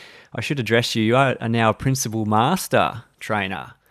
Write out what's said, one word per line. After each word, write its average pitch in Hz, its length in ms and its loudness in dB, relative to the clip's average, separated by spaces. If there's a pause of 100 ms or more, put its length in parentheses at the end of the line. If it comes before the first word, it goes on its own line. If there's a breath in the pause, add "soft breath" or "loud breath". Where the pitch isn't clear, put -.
(320 loud breath)
I - 80 -8
should 143 200 -4
address 117 340 0
you. 113 80 0
You 110 140 4
are, 131 240 4
are 117 80 -4
now 113 220 2
a 104 40 0
principal 117 500 -2
master 113 760 0 (160)
trainer. 95 540 -6 (180 soft breath)